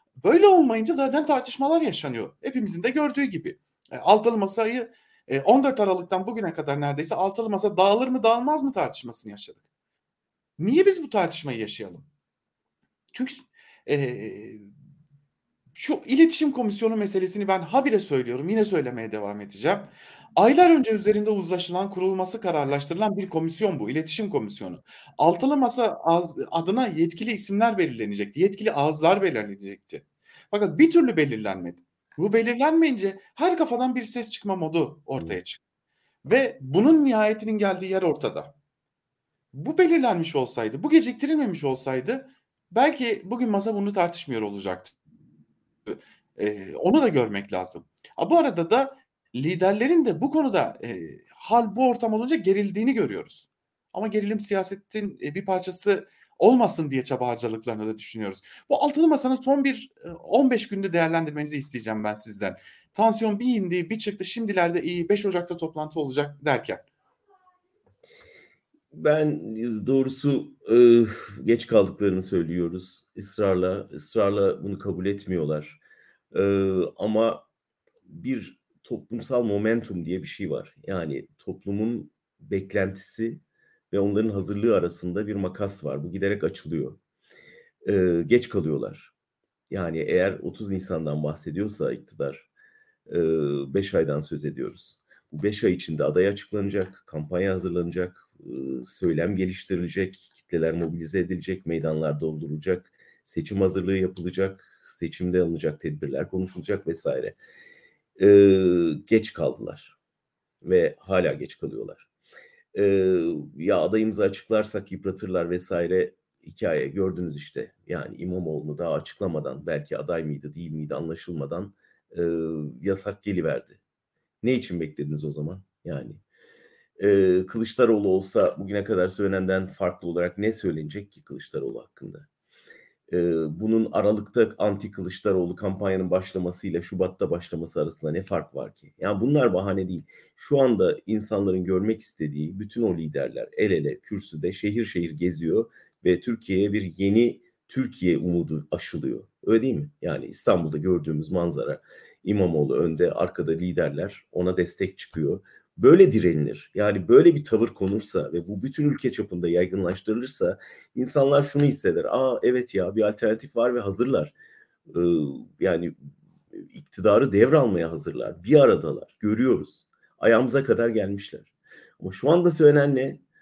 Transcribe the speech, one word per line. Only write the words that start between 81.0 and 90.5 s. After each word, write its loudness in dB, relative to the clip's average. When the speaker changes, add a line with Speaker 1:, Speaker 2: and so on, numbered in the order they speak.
Speaker 2:
toplumun -6
beklentisi -6
ve 0
onların 0
hazırlığı 0
arasında -4
bir -6
makas -6
var. -6
Bu -10
giderek -4
açılıyor. -6
E, 2
geç 4
kalıyorlar. -6
Yani -6
eğer 0
otuz -10